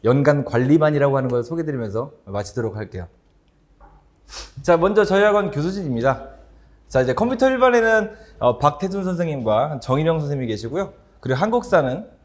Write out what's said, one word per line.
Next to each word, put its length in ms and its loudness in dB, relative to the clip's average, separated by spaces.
연간 400 4
관리반이라고 720 2
하는 140 -2
걸 140 0
소개드리면서 680 -6
마치도록 500 -6
할게요. 300 -10
자, 140 4
먼저 280 4
저희 160 2
학원 300 2
교수진입니다. 760 -2
자, 140 0
이제 120 0
컴퓨터 380 0
일 80 0
반에는, 540 2
어, 180 2
박태준 460 -2
선생님과 760 -2
정일영 400 0
선생님이 280 -4
계시고요. 460 -6
그리고 200 -2
한국사는 680 0